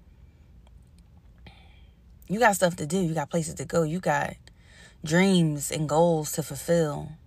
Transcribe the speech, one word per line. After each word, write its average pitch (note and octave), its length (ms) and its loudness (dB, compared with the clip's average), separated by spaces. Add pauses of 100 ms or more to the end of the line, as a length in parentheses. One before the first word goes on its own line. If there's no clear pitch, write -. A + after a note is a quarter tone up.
(2250)
you G3+ 120 -4
got A#3 160 6
stuff F3 220 2
to F3+ 80 -6
do. E3 140 -2
You E3 140 0
got D#3+ 160 -4
places E3 260 -4
to C3+ 100 -10
go. E3+ 180 0
You D#3 160 -2
got D3+ 360 -2 (680)
dreams E3 680 2
and D#3 160 -2
goals D#3 460 2
to D#3+ 100 -4
fulfill, D3+ 680 -2 (160)